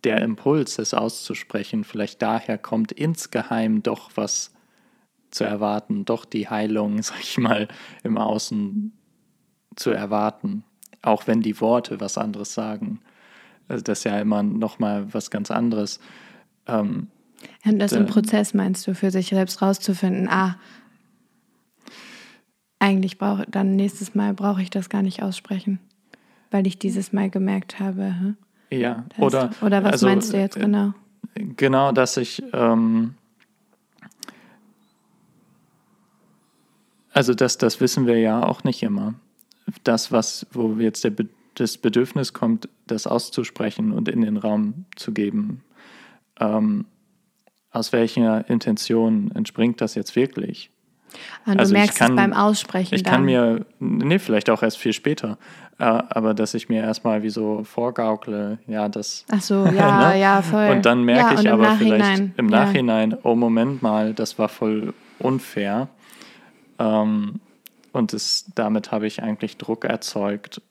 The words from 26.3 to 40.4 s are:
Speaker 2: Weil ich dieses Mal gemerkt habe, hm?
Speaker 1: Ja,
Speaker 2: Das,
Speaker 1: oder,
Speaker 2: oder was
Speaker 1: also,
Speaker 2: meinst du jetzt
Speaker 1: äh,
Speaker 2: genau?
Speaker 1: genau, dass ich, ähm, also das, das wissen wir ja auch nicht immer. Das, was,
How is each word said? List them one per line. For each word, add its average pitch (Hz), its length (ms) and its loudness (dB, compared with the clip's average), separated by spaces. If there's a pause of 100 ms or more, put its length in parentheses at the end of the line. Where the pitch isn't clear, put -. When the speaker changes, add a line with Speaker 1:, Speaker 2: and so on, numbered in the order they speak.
Speaker 2:
Weil 196 160 2
ich 185 120 -4
dieses 196 340 -4
Mal 190 180 0
gemerkt 190 500 -4
habe, 190 380 -4
hm? 196 180 -2 (340)
Speaker 1:
Ja, 120 400 -4
Speaker 2:
Das, - 100 -14
Speaker 1:
oder, 131 300 2 (120)
Speaker 2:
oder 202 220 4
was 208 80 2
Speaker 1:
also, 214 160 4
Speaker 2:
meinst 202 240 2
du 202 60 0
jetzt 196 180 -2
Speaker 1:
äh, 202 40 -6
Speaker 2:
genau? 202 320 2 (640)
Speaker 1:
genau, 135 360 4
dass - 240 2
ich, - 260 -6 (100)
ähm, 113 600 2 (4000)
also 127 220 2
das, 123 240 0
das 117 220 2
wissen 127 260 2
wir 117 120 4
ja 113 240 2
auch - 220 -2
nicht 131 180 -2
immer. 104 320 -4 (720)
Das, 117 280 2
was, - 400 -2